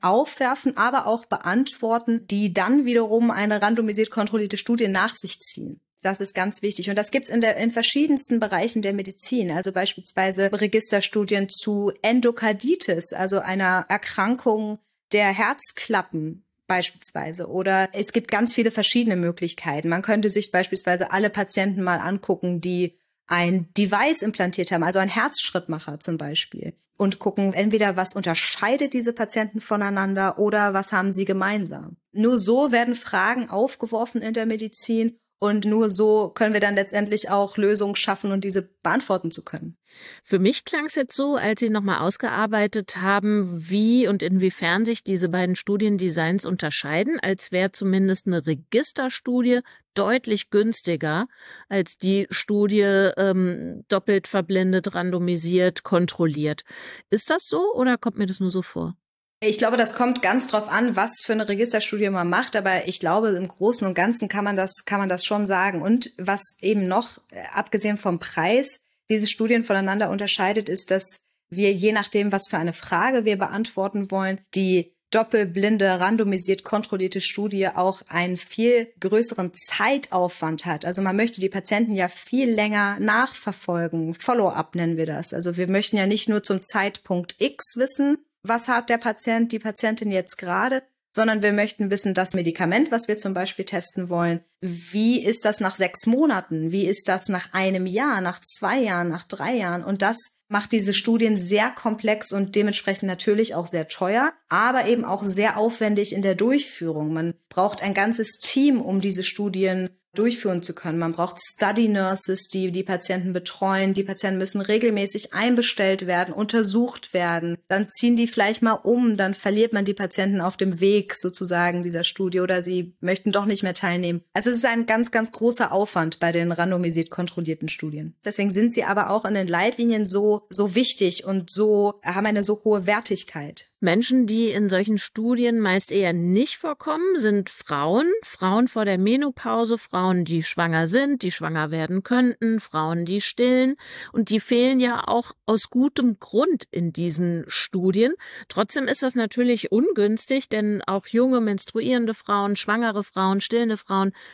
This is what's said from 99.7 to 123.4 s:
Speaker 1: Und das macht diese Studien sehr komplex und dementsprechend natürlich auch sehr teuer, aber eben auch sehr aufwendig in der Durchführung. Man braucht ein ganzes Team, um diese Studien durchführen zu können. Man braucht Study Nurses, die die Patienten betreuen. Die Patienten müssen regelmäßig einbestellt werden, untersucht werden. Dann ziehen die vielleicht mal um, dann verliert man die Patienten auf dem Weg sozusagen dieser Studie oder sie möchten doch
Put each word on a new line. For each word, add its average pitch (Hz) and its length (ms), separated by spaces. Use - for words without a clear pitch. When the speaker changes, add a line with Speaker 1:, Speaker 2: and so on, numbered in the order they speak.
Speaker 1:
Und 196 180
das 220 140
macht 208 240
diese 202 220
Studien 220 440
sehr 208 320
komplex 214 640
und 196 240
dementsprechend 202 500
natürlich 202 480
auch 170 120
sehr 160 220
teuer, 233 440
aber 233 380
eben 233 180
auch 196 200
sehr 202 320
aufwendig 208 560
in 196 100
der 190 120
Durchführung. 175 800
Man 165 220
braucht 190 340
ein 196 120
ganzes 220 460
Team, 269 400
um 190 200
diese 185 220
Studien 185 680
durchführen 208 480
zu 170 120
können. 165 240
Man 165 140
braucht 170 280
Study 214 480
Nurses, 190 600
die 190 220
die 185 120
Patienten 185 500
betreuen. 190 640
Die 196 80
Patienten 190 360
müssen 196 220
regelmäßig 208 720
einbestellt 208 720
werden, 180 280
untersucht 220 800
werden. 170 420
Dann 196 200
ziehen 240 280
die 233 100
vielleicht 220 360
mal 220 120
um, 233 420
dann 196 180
verliert 214 380
man 202 120
die 196 100
Patienten 190 460
auf 180 160
dem 185 240
Weg 202 360
sozusagen 175 640
dieser 175 220
Studie 185 360
oder 180 220
sie 180 380
möchten 190 320
doch 202 140